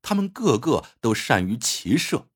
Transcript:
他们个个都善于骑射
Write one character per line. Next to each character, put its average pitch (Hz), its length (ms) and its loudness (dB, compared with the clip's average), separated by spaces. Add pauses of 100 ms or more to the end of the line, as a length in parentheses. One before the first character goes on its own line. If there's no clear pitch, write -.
他 - 120 -4
们 196 140 -2
个 185 300 2
个 123 260 0 (160)
都 113 140 0
善 95 340 2
于 107 100 -2
骑 120 400 -2
射 - 380 -4